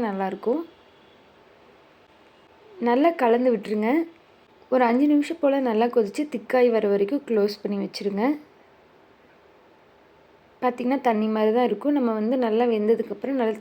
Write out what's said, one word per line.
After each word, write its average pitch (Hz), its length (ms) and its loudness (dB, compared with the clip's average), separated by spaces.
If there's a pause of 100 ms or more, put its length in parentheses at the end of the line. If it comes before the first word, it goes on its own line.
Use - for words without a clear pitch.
நல்லாயிருக்கும். 196 560 -2 (2250)
நல்லா 277 200 4 (120)
கலந்து 247 320 2
விட்டுருங்க. 214 380 -2 (840)
ஒரு 254 140 4
அஞ்சு 262 240 2
நிமிஷம் 294 280 0
போல் 277 280 2
நல்லா 220 260 2
கொதிச்சு 220 280 0 (120)
திக்காய் 247 400 2
வர 214 180 0
வரைக்கும் 202 360 0
க்ளோஸ் 208 340 0
பண்ணி 202 200 -6
வச்சுருங்க. 202 460 -4 (2250)
பார்த்திங்கன்னா 247 360 -2 (100)
தண்ணி 214 260 0
மாதிரி 214 220 2
தான் 247 140 2
இருக்கும். 277 260 -2
நம்ம 233 220 0
வந்து 226 260 0
நல்லா 226 300 2
வெந்ததுக்கப்புறம் 220 640 -2
நல்லா 220 200 -2